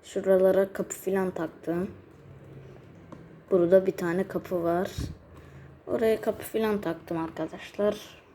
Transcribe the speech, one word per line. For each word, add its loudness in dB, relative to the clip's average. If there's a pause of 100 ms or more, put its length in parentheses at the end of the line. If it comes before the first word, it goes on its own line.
Şuralara 4
kapı -6
filan 0
taktım. -4 (1600)
Burada 6
bir 2
tane -2
kapı -4
var. 0 (960)
Oraya 0
kapı -4
filan -2
taktım -6
arkadaşlar. -4 (120)